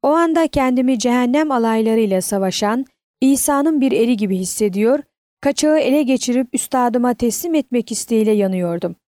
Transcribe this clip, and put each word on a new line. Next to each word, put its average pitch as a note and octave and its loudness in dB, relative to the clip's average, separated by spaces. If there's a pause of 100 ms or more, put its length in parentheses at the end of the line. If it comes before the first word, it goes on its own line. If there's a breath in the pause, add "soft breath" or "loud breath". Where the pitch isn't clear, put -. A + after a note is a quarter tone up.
O C#4+ 0
anda E4 2
kendimi C4 0
cehennem B3 0
alaylarıyla A3 0
savaşan G3+ -2 (360)
İsa'nın C#4+ 2
bir C4 2
eri A#3 2
gibi G3 -2
hissediyor, G#3 0 (380)
kaçağı D4+ 2
ele D4 2
geçirip B3+ -2
üstadıma B3 0
teslim B3 -2
etmek B3 -2
isteğiyle A3 0
yanıyordum. F3+ -2 (120)